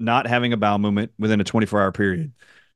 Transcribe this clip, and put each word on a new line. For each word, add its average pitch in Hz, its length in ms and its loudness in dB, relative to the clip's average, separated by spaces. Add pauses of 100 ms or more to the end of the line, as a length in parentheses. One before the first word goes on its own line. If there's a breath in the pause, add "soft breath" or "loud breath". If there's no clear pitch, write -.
not 120 260 0
having 120 280 0
a - 20 0
bowel 104 220 2
movement 104 400 -2
within 107 240 0
a - 20 -4
twenty-four 107 380 0
hour 95 100 0
period. 98 400 -2 (440 soft breath)